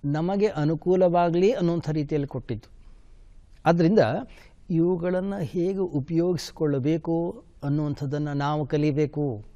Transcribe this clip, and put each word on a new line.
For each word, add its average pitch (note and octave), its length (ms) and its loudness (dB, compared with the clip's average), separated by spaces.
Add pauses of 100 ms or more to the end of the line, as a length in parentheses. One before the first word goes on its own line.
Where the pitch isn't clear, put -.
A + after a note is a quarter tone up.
ನಮಗೆ F3+ 420 0
ಅನುಕೂಲವಾಗಲಿ F3 1040 2
ಅನ್ನೋಂಥ E3+ 360 0
ರೀತಿಯಲ್ಲಿ D3+ 380 -2
ಕೊಟ್ಟಿದ್ದು. - 440 -8 (920)
ಆದ್ರಿಂದ E3+ 340 4 (720)
ಇವುಗಳನ್ನ F3+ 680 0
ಹೇಗೆ F3+ 400 -2
ಉಪಯೋಗಿಸ್ಕೊಳ್ಬೇಕು E3 1700 -2 (180)
ಅನ್ನುವಂಥದ್ದನ್ನ D3 680 -2
ನಾವು C#3+ 380 -2
ಕಲಿಬೇಕು D3 760 0 (100)